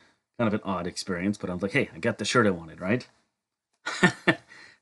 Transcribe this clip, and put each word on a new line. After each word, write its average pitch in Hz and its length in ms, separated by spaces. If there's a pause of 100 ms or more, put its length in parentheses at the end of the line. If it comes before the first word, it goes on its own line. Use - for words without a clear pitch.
(380)
kind 117 100
of 101 60
an 104 100
odd 90 240
experience, 92 500
but 92 100
I 90 60
was 87 80
like, 98 80
"Hey, 127 240
I - 40
got 113 200
the 107 60
shirt 113 220
I 98 40
wanted," 82 300
right? 101 280 (760)
<laughs> - 420 (560)